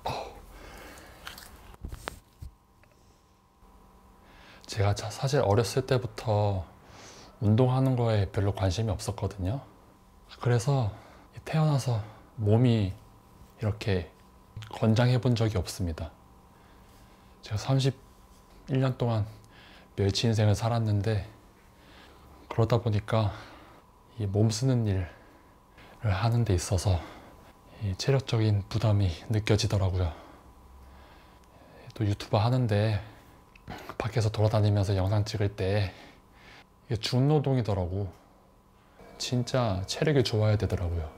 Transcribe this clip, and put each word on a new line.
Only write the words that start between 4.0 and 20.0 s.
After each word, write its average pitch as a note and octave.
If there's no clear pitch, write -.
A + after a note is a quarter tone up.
제가 G#2
자-, G#2+
사실 C3+
어렸을 G#2+
때부터 G#2
운동하는 B2+
거에 A2
별로 G2+
관심이 G2
없었거든요. G2+
그래서 A#2+
태어나서 C#3
몸이 A2
이렇게 G#2
건장해 A#2+
본 A#2+
적이 G#2+
없습니다. E2+
제가 G#2+
삼십일 C3+
년 C3
동안 A2+
멸치 G2+